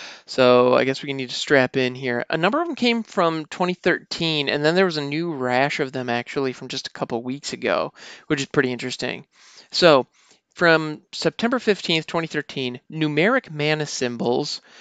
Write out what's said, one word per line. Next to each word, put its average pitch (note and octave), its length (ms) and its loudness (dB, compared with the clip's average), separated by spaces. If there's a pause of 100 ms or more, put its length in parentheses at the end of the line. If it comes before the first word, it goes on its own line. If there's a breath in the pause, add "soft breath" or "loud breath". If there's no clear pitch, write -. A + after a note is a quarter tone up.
(260 loud breath)
So B2 480 6
I B2+ 80 4
guess C3 180 -2
we C#3+ 120 -6
need C3 180 -6
to C3 60 -8
strap C3 400 2
in B2+ 180 0
here. B2+ 340 -4
A - 80 -2
number G3+ 240 0
of E4+ 60 -2
them E4 80 -6
came A#3 300 0
from D#3+ 420 -2
twenty F3+ 280 -2
thirteen, D#3+ 720 -2
and D3 160 2
then D#3+ 100 4
there F#3+ 100 6
was E3+ 120 0
a D3 60 -2
new D#3 300 -2
rash C3 460 0
of C3+ 140 -2
them, B2+ 160 -4
actually, B2 440 -2
from C3 140 -14
just C3 220 -8
a - 40 -14
couple - 300 -4
weeks C3 300 -6
ago, A#2+ 400 0 (340 loud breath)
which D3 140 0
is C3+ 60 -2
pretty C3 260 -2
interesting. B2 540 -8 (440 soft breath)
So, D3+ 380 4 (460 soft breath)
from D#3+ 480 2 (100)
September A#3 480 -2
fifteenth, F3 480 0
twenty E3 180 -2
thirteen, C3 540 -6 (100)
numeric D#3 600 0
mana D3+ 360 -2
symbols, B2 720 -2 (200 loud breath)